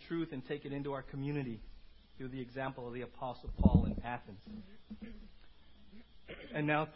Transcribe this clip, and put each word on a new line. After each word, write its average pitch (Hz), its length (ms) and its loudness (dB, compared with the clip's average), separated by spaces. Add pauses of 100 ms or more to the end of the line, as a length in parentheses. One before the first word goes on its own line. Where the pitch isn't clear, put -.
truth 165 240 0
and 131 140 -6
take 147 180 -4
it 143 80 -4
into 139 200 -2
our 135 100 -2
community 143 580 -2 (560)
through 131 120 -6
the 131 120 -6
example 131 480 -4
of 120 60 -6
the 123 80 -4
Apostle 123 560 -6
Paul - 280 12
in - 180 0
Athens. - 340 -4 (2250)
And 151 120 2
now 151 300 6